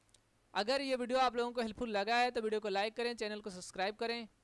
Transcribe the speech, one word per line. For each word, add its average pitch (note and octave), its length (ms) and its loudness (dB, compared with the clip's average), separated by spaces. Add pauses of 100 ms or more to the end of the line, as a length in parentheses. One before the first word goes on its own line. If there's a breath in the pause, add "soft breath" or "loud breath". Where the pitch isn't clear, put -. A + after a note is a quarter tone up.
(540)
अगर A#3+ 280 2
ये C4+ 140 2
वीडियो B3 240 0
आप B3 160 4
लोगों A#3+ 160 0
को A#3+ 100 -2
हेल्पफुल A3+ 280 -4
लगा G#3 260 2
है B3 160 4
तो B3 100 -2
वीडियो A3 180 0
को G#3 100 -4
लाइक G3+ 260 0
करें, A#3+ 200 -2
चैनल G#3+ 260 -6
को G#3+ 80 -10
सब्सक्राइब F#3 460 -4
करें A#3 320 -4 (160)